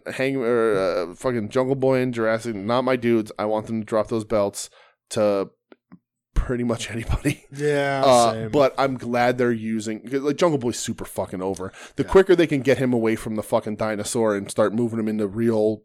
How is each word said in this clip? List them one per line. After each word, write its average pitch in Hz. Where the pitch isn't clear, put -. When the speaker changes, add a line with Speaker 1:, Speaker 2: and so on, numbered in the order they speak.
Speaker 1:
Hang-, 135
or, 113
uh, 90
fucking 117
Jungle 131
Boy 131
and 127
Jurassic, 113
not 110
my 127
dudes. 113
I 98
want 107
them 113
to 104
drop 107
those 113
belts 104
to 101
pretty 123
much 113
anybody. -
Speaker 2:
Yeah, 139
Speaker 1:
Uh, 120
Speaker 2:
same. 110
Speaker 1:
but 135
I'm 135
glad 123
they're 123
using, 110
'cause, 135
like, 143
Jungle 165
Boy's 123
super 110
fucking 92
over. 92
The 139
Speaker 2:
Yeah. -
Speaker 1:
quicker 190
they 170
can 143
get 123
him 127
away 113
from 110
the 107
fucking 110
dinosaur 110
and 101
start 104
moving 113
him 110
into 107
real, 110